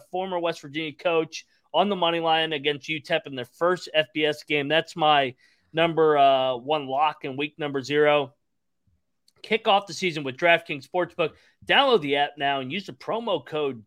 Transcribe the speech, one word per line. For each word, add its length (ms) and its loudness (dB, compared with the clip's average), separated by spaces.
former 280 -4
West 220 -2
Virginia 320 -8
coach, 520 -2
on 140 4
the 80 0
money 240 0
line 320 0
against 380 -4
U 100 -4
tep 280 -4
in 80 -12
their 100 -8
first 480 -2
F 200 2
B 120 0
S 180 -4
game. 240 -2
That's 280 0
my 400 2
number, 460 4
uh, 400 4
one 300 -4
lock 360 -2
in 140 -8
week 220 -6
number 220 -4
zero. 520 2
Kick 260 -2
off 200 2
the 60 -14
season 300 -4
with 140 -8
DraftKings 500 2
Sportsbook. 440 -2
Download 360 4
the 160 -2
app 200 0
now 220 -2
and 120 -8
use 160 -8
the 60 -14
promo 520 -6
code 420 -6